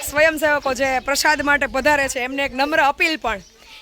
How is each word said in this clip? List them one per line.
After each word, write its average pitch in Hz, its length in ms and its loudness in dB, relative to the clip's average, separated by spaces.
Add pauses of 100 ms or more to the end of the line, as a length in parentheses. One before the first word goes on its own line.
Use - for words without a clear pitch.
સ્વયંસેવકો 294 640 2
જે 262 260 0
પ્રસાદ 277 420 0
માટે 285 240 0
પધારે 269 420 0
છે 254 120 -6
એમને 269 240 -4
એક 254 100 -4
નમ્ર 294 260 0
અપીલ 311 380 2
પણ 220 220 -4 (420)